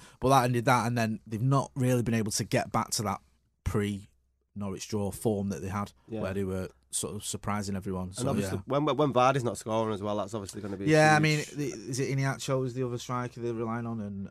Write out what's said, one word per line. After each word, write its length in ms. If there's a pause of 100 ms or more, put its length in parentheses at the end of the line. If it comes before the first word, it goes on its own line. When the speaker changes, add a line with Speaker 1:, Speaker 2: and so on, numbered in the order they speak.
(220)
Speaker 1:
But 80
that 160
ended 200
that, 220
and 100
then 300
they've 140
not 340
really 280
been 100
able 180
to 140
get 260
back 200
to 120
that 160 (460)
pre-Norwich 1200
draw 240
form 380
that 120
they 80
had, 220 (160)
Speaker 2:
Yeah. 140
Speaker 1:
where 120
they 120
were 240 (240)
sort 220
of 80
surprising 540
everyone. 300
Speaker 2:
And 100
Speaker 1:
So, 120
Speaker 2:
obviously, 280
Speaker 1:
yeah. 220
Speaker 2:
when, 180
when 160
Vardy's 320
not 120
scoring 360
as 100
well, 140
that's 160
obviously 280
gonna 140
be 80
a 60
Speaker 1:
Yeah, 260
I 100
Speaker 2:
huge 300
Speaker 1:
mean, 20
the, 320
is 120
it 160
Iheanacho 480
is 80
the 120
other 120
striker 420
they're 140
relying 320
on? 160
And, 300